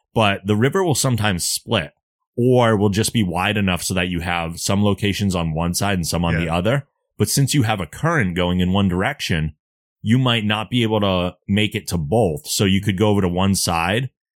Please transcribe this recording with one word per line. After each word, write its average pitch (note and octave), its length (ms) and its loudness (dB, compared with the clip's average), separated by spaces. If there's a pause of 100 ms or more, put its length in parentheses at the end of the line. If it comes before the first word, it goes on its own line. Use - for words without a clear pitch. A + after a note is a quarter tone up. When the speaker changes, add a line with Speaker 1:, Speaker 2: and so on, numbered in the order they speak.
(140)
Speaker 1:
but G2+ 320 2
the G#2 100 2
river D3 280 2
will E3 120 0
sometimes G#2+ 500 0
split G#2 480 -4 (420)
or B2 420 4
will G2+ 120 2
just G#2 240 -2
be A2+ 100 2
wide F#2 340 -2
enough F#2+ 260 0
so - 100 -4
that F2+ 160 -2
you F2 120 -4
have E2+ 380 -4
some G2+ 240 0
locations G2+ 520 0
on E2+ 180 -2
one E2+ 200 -2
side G2 220 -2
and E2 120 -2
some E2+ 180 -2
on E2 80 0
Speaker 2:
Yeah. D#2+ 60 -2
Speaker 1:
the E2 100 -2
other. G2+ 380 -2 (300)
But G#2 120 0
since C#3 240 0
you C#3+ 100 2
have A2 160 -2
a E2 80 -6
current C3+ 480 -2
going F2+ 240 0
in F2+ 140 0
one G2 140 2
direction, F2+ 680 -2 (480)
you A2+ 180 2
might A#2 260 0
not G#2+ 240 -2
be B2 140 2
able G#2+ 180 2
to F2+ 340 0 (120)
make G#2 280 2
it G2+ 120 -6
to F2+ 100 -2
both. E2 500 0
So - 180 0
you G2 160 4
could G2+ 160 -2
go G#2+ 120 2
over G2+ 120 2
to F#2 80 2
one F#2+ 260 2
side F2+ 560 -2 (280)